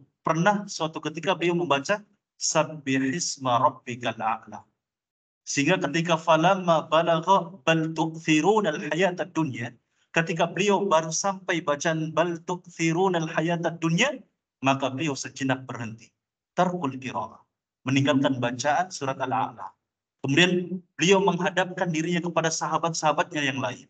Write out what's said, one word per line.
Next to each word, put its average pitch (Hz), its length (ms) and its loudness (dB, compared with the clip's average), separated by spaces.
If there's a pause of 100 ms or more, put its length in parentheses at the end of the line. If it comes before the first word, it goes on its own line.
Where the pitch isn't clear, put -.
(240)
pernah 190 460 2
suatu 156 340 -6
ketika 160 320 -2
beliau 170 220 2
membaca 147 420 0 (400)
Sabbihisma 135 1200 0
rabbikal 123 600 -2
a'la. - 440 -6 (840)
Sehingga 170 320 2
ketika 165 400 0
falamma 170 720 2
balagha, 170 720 2
"Bal 160 320 2
tu'thiruna 160 760 2
al-hayata 160 600 -2
dunya," 127 400 -4 (400)
ketika 165 360 0
beliau 190 360 2
baru 160 280 2
sampai 190 520 -4
bacaan, 156 480 -2
"Bal 165 320 0
tu'thiruna 170 800 0
al-hayata 165 560 -2
dunya," 196 400 0 (400)
maka 135 320 0
beliau 139 240 -2
sejenak 131 480 -4
berhenti. 117 480 -12 (440)
Tarkul 175 440 0
qira'ah, 98 400 -8 (480)
meninggalkan 135 560 2
bacaan 143 480 0
surat 135 280 -4
Al-A'la. 113 520 -4 (520)
Kemudian 175 600 2 (160)
beliau 190 240 6
menghadapkan 180 680 0
dirinya 160 320 -2
kepada 165 280 -2
sahabat-sahabatnya 160 920 -2
yang 135 160 -2
lain. 107 300 -6